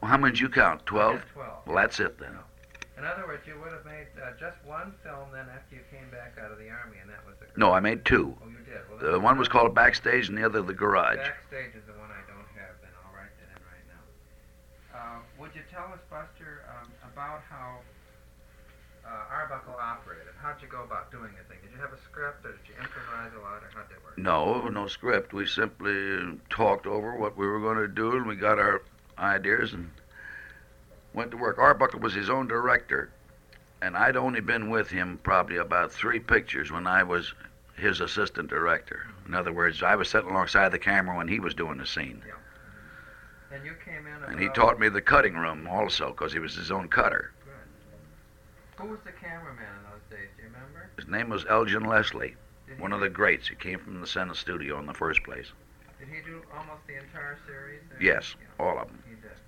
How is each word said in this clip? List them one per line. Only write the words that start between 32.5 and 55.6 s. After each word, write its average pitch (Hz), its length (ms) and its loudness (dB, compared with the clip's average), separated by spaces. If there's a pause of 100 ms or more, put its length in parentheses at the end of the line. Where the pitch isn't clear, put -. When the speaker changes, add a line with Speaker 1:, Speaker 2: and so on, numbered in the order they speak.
Speaker 1:
and 90 160 -2
I'd 123 200 4
only 127 240 0
been 110 300 -2
with 110 200 0
him 90 320 -4
probably 90 360 4
about 85 340 2
three 113 260 -2
pictures 78 540 0
when 87 160 -4
I 92 160 6
was 87 280 -2 (440)
his 92 240 0
assistant 87 500 -4
director. - 560 0 (220)
In 82 60 -6
other 90 180 0
words, 85 320 2
I 92 100 6
was 98 160 0
sitting 98 200 2
alongside 95 400 4
the 90 100 -2
camera 92 360 2
when 85 120 -2
he 101 100 0
was 87 160 -2
doing 78 240 -4
the 67 80 -8
scene. 65 400 -6
Speaker 2:
Yeah. - 60 -16
Mm-hmm. - 1200 -20
And 139 100 -14
you 165 100 -12 (100)
came 156 240 -14
in - 160 -14
Speaker 1:
And 76 160 -6
he 98 60 2
Speaker 2:
about - 100 -2
Speaker 1:
taught 117 240 6
me 107 80 8
the 101 120 2
cutting 117 360 6
room 82 320 -2
also, 87 440 0
'cause 78 200 -4
he 82 80 -2
was 78 160 -6
his 90 160 -4
own 92 160 -4
cutter. - 420 2 (140)
Speaker 2:
Good. - 1400 -20
Who 214 60 -10
was 214 140 -12
the 196 80 -16
cameraman 165 500 -14 (160)
in 101 140 -18
those 104 100 -18 (160)
days? 101 180 -14
Do 113 60 -20
you 113 60 -20
remember? 131 480 -18
Speaker 1:
His - 100 -14
name 107 220 -4
was 101 200 -4
Elgin 110 360 4
Leslie, 107 500 2 (320)
Speaker 2:
Did - 100 -18
he - 60 -12
Speaker 1:
one 98 100 -4
of 101 60 -2
Speaker 2:
do 101 60 0
Speaker 1:
the 95 60 2
greats. 92 360 2
He - 80 -8
came 90 240 -8
from 92 220 -12
the 85 80 -12
Senate 92 280 -4
studio 73 440 -6
in 73 60 -10
the 73 80 -10
first 80 280 0
place. - 300 -12 (480)